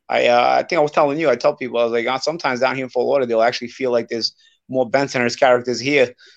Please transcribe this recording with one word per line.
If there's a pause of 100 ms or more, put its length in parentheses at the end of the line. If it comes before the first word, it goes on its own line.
I,
uh,
I
think
I
was
telling
you,
I
tell
people,
I
was
like,
"Uh,
sometimes
down
here
in
Fort
Lauderdale,
I
actually
feel
like
there's (360)
more
Bensonhurst
characters
here (220)